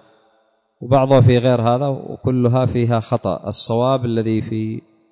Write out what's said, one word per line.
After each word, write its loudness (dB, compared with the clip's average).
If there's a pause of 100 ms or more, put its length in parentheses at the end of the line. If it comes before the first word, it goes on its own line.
(800)
وبعضها 4
في 6
غير 2
هذا، 0
وكلها 0
فيها 0
خطأ. -4
الصواب -2
الذي -2
في -8 (300)